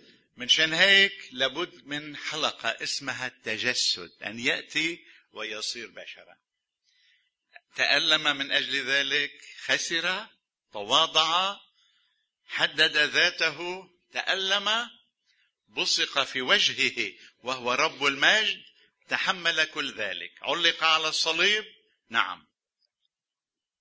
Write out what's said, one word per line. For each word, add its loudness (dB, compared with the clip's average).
من -8
شان 4
هيك 4
لابد -4
من -8
حلقة -4
اسمها -6
التجسد، -4
أن -10
يأتي -2
ويصير -8
بشرا. -18
تألم 2
من -4
أجل 0
ذلك، -2
خسر، -2
تواضع، 2
حدد 0
ذاته، 0
تألم، -2
بصق -2
في -4
وجهه 0
وهو -2
رب 0
المجد، 2
تحمل 0
كل -4
ذلك، -6
علق 0
على 4
الصليب، 0
نعم، -2